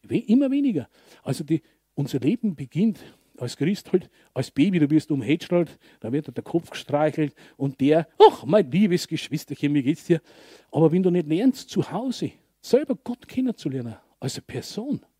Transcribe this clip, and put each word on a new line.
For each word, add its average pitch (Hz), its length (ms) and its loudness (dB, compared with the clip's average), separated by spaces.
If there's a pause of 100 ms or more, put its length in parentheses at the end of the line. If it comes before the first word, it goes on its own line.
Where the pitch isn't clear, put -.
We-, 139 160 -2
immer 254 320 2
weniger. 262 380 0 (340)
Also 143 220 -4
die, 156 180 -2 (320)
unser 143 240 -4
Leben 180 360 0
beginnt 160 440 -2 (420)
als 120 160 -8
Christ 180 360 -4
halt, - 180 0 (240)
als 127 160 -4
Baby, 180 280 2
du 147 120 4
wirst 151 200 2
umhätschelt, 151 680 -2 (220)
da 110 120 -6
wird 143 220 -6
der 110 100 -10
Kopf - 260 -4
gestreichelt 147 640 -2 (220)
und 139 240 -4
der, 156 260 4 (120)
ach, - 260 6
mein 156 260 2
liebes 180 380 2
Geschwisterchen, 143 680 -4
wie 143 80 2
geht's 143 220 -2
dir? 165 160 0 (500)
Aber 151 220 4
wenn 185 100 2
du 185 80 2
nicht 175 180 0
lernst, 202 420 0
zu - 200 -2
Hause 220 420 -6 (280)
selber 269 420 0
Gott - 240 -12
kennenzulernen, 135 680 -6 (220)
als 135 160 -6
eine - 80 -12
Person 208 580 -8 (200)